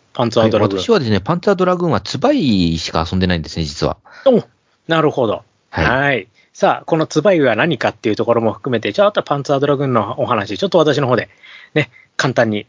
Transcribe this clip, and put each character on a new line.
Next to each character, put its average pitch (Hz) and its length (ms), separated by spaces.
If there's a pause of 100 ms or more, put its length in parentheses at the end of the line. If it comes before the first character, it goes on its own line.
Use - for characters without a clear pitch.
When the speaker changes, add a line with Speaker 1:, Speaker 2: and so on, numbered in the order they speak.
(120)
Speaker 1:
パ - 120
ン 113 60
ツ 117 100
ァ 110 60
ー - 40
ド 107 80
ラ 110 80
グ 98 60
ー - 20
ン。 95 40
Speaker 2:
は 92 40
い、 - 20
私 - 60
は 214 80
で 139 60
す 110 80
ね、 95 80
パ 160 160
ン 180 40
ツ - 80
ァ 202 40
ー - 20
ド 185 100
ラ 180 120
グ 175 100
ー - 20
ン 143 40
は - 80
ツ - 180
バ 254 140
イ 101 460
し - 120
か 82 200
遊 - 40
ん 92 60
で 92 80
な 90 80
い - 20
ん 78 40
で 76 60
す - 100
ね、 82 40
実 73 240
は。 69 120 (280)
Speaker 1:
お、 240 160 (460)
な 165 120
る 151 120
ほ 123 160
ど。 90 160 (260)
Speaker 2:
は 82 120
い。 - 20
Speaker 1:
は 135 300
い。 98 120 (260)
さ 156 300
あ、 - 20
こ 165 120
の 156 100
ツ 151 160
バ 202 120
イ 160 60
は 123 140
何 135 240
か 107 120
っ - 40
て - 140
い 104 40
う 98 40
と 113 80
こ 117 100
ろ 117 60
も 110 120
含 - 200
め 113 80
て、 101 120
ち - 80
ょ 202 60
っ 208 60
と - 100
パ 143 160
ン 139 60
ツ 151 80
ァ 139 60
ー - 20
ド 143 80
ラ 143 80
グ 143 80
ー - 20
ン 131 60
の 104 260
お 127 80
話、 107 320
ち 190 60
ょ - 20
っ 175 40
と 180 80
私 147 220
の 135 60
方 123 80
で、 - 140 (460)
ね、 151 160 (260)
簡 131 180
単 117 160
に 104 180